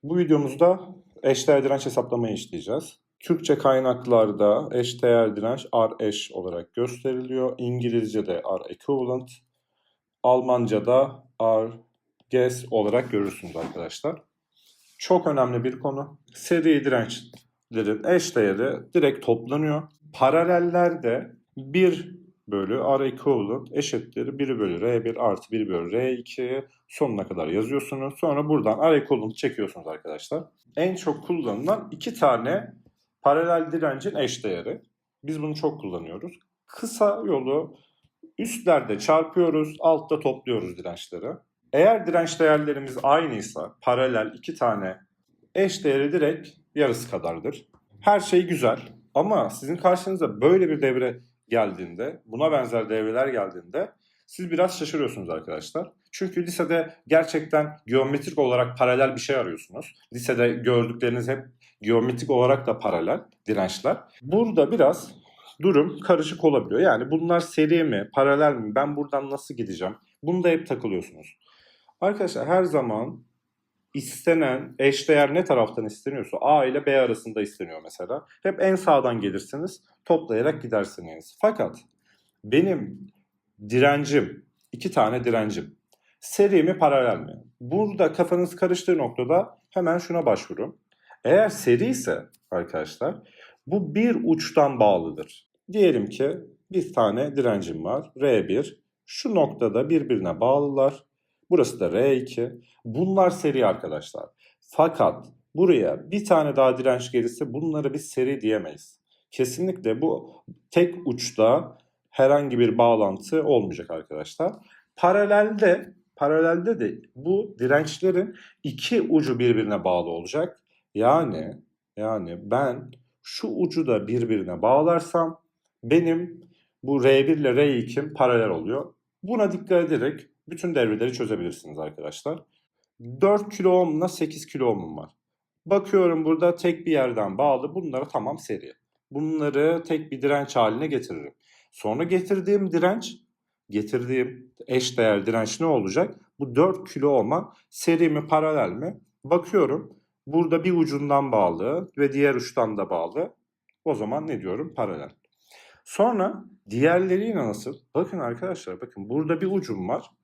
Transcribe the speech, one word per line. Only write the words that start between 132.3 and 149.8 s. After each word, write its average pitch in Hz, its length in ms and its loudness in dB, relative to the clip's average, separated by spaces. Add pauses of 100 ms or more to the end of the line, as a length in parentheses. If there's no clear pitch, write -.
Dört 208 360 2
kilo 185 140 4
ohmla 180 380 2
sekiz 156 380 -6
kilo 131 200 -4
ohmum 90 300 -2
var. 78 140 -14 (560)
Bakıyorum 180 580 2
burada 160 320 4
tek 170 300 -2
bir 165 60 0
yerden 110 460 0
bağlı. 143 360 0
Bunlara 143 340 -6
tamam 135 300 -6
seri. - 340 -10 (380)
Bunları 151 720 0
tek 156 300 -4
bir 127 100 -8
direnç 143 340 0
haline 117 300 2
getiririm. 80 480 -6 (380)
Sonra 123 320 -4
getirdiğim 185 680 0
direnç, 175 440 -2 (540)
getirdiğim 123 800 -4 (140)
eşdeğer 117 600 2
direnç 113 340 -2
ne 165 60 0
olacak? 135 480 0 (240)
Bu 131 160 -8
dört - 380 0
kilo 143 180 0
ohm'a 135 420 0 (180)
seri 165 380 2
mi, 147 180 -2
paralel 156 460 0
mi? 151 280 -10 (240)
Bakıyorum. 160 720 0 (300)